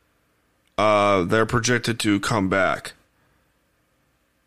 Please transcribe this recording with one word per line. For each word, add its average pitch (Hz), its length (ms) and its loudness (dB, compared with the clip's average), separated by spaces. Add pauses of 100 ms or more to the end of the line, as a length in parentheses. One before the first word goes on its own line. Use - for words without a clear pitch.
(760)
uh, 101 460 2
they're 110 240 0
projected 117 540 -2
to 101 180 2
come 98 280 -2
back. 92 460 -2 (1500)